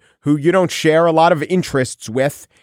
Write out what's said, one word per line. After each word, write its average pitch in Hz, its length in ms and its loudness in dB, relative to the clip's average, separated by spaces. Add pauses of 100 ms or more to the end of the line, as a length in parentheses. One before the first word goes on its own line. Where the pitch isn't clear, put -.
(220)
who 143 140 0
you 151 160 0
don't 185 180 2
share 160 360 0
a 165 80 2
lot 165 180 4
of 151 120 0
interests - 640 -4
with 127 360 -4 (180)